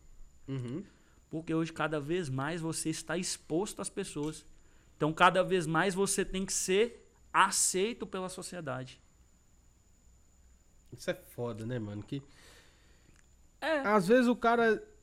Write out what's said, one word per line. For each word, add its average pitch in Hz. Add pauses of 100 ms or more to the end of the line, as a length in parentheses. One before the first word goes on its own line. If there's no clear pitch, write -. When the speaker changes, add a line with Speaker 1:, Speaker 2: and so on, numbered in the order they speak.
(480)
Speaker 1:
Uhum. 135 (440)
Speaker 2:
Porque 160
hoje 160
cada 156
vez 156
mais 143
você 160
está 160
exposto 185
às 190
pessoas. 156 (500)
Então 151
cada 180
vez 175
mais 170
você 196
tem 190
que -
ser 202 (300)
aceito 190
pela 185
sociedade. 131 (1900)
Speaker 1:
Isso -
é 175
foda, 117
né, 123
mano? 104
Que 139 (1400)
Speaker 2:
É. 302
Speaker 1:
às 202
vezes 240
o 240
cara 233 (220)